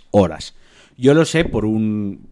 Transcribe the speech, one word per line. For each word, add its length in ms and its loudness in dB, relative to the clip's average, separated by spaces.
horas. 440 0
Yo 160 4
lo 100 4
sé 220 -2
por 180 -4
un, 680 -4